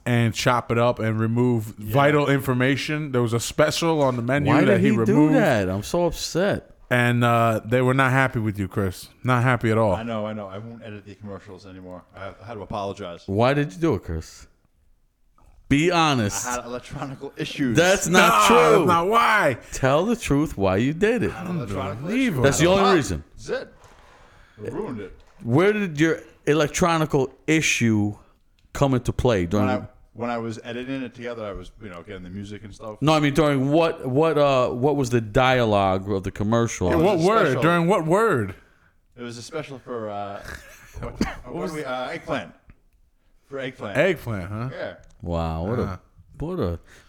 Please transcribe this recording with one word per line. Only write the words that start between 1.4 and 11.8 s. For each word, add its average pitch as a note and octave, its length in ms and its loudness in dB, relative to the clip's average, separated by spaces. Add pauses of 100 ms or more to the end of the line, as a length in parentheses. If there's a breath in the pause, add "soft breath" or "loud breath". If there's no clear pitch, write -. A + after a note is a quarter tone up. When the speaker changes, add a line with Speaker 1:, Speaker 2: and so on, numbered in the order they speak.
Speaker 2:
Yeah. G#2+ 160 -8
Speaker 1:
vital C#3+ 360 4
information. C#3 840 0
There B2 100 2
was A2+ 100 0
a A#2 80 0
special D#3 640 0
on C3 140 2
the A#2 60 -4
menu C#3+ 300 0
Speaker 3:
Why - 80 6
Speaker 1:
that - 60 4
Speaker 3:
did F3+ 140 4
Speaker 1:
he - 60 4
Speaker 3:
he - 60 6
Speaker 1:
removed. - 140 2
Speaker 3:
do G3 260 6
that? C#3 360 2
I'm F#2+ 140 -2
so F3 240 -2
upset. E3 640 -4 (200)
Speaker 1:
And, A#2+ 340 2
uh, A#2 400 2
they B2 180 2
were B2+ 120 2
not C3+ 180 2
happy C3 260 0
with G#2+ 180 -2
you, G2 120 -4
Chris. F#2+ 400 -4 (160)
Not B2 180 2
happy A#2+ 300 2
at A2 60 2
all. G#2+ 160 4
Speaker 2:
I A2 100 -6
know, A2 220 -6
I G#2+ 60 -6
know. G#2 140 -10
I F#2+ 120 -12
won't A#2 260 -14
edit G#2 220 -14
the G2 100 -16
commercials G2 500 -16
anymore. F#2 380 -16 (100)